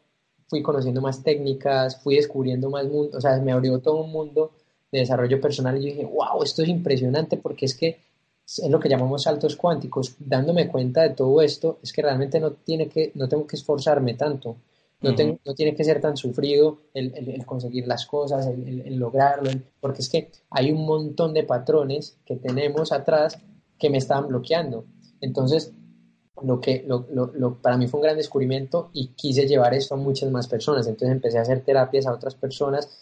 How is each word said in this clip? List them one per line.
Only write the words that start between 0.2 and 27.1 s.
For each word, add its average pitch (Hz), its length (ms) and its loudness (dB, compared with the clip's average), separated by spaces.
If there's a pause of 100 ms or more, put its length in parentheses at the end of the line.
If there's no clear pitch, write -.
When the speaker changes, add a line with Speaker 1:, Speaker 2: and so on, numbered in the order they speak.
Speaker 1:
fui 151 140 -2
conociendo 131 400 0
más 135 220 -4
técnicas, 135 800 0
fui 139 160 2
descubriendo 135 520 0
más 143 160 -4
mundo, 147 320 -2
o 127 40 -6
sea, 131 160 4
me 131 160 0
abrió 127 260 2
todo 156 240 0
un 160 80 -10
mundo 156 400 -2 (400)
de 135 80 0
desarrollo 123 400 2
personal 135 380 0
y 139 60 -2
yo - 20 -4 (100)
dije, 147 100 -6
"Wow, 156 380 -2
esto 160 200 -2
es 160 40 0
impresionante", 151 680 0
porque 151 280 -6
es 135 120 -4
que 165 200 -2 (600)
es 165 100 -2
lo 139 100 4
que 156 100 2
llamamos 131 340 2
saltos 151 320 0
cuánticos. 139 640 -2
Dándome 143 480 2
cuenta 127 360 2
de 156 80 4
todo 135 300 4
esto, 156 420 2
es - 100 -12
que - 80 -2
realmente 139 380 0
no 156 120 0
tiene 160 380 -2
que, 156 260 0
no 135 140 -2
tengo 151 180 0
que - 80 -8
esforzarme 139 600 0
tanto. 131 420 -4 (440)
No 135 80 2
Speaker 2:
Ujú. 123 80 4
Speaker 1:
tengo, 156 280 2
no 139 100 -8
tiene 151 180 0
que 151 100 -2
ser 151 160 4
tan 147 160 0
sufrido 143 600 2 (160)
el, 127 220 -6
el, 127 140 -10
el 127 160 -10
conseguir 123 420 -6
las 120 180 -4
cosas, 139 420 -2
el, 123 200 -6
el, 127 140 -8
el 135 160 -8
lograrlo, 135 520 2
el, 131 140 -6 (160)
porque - 220 -6
es 127 80 -8
que 160 200 -2 (220)
hay 139 200 2
un 156 140 -2
montón 156 480 0
de 156 100 2
patrones 139 840 -2
que 127 100 -6
tenemos 143 560 -2
atrás 151 480 2 (400)
que 151 100 4
me 135 80 2
estaban 143 300 0
bloqueando. 127 580 -2 (360)
Entonces, 135 500 0 (720)
lo 127 160 0
que, 131 280 0
lo, 123 240 -2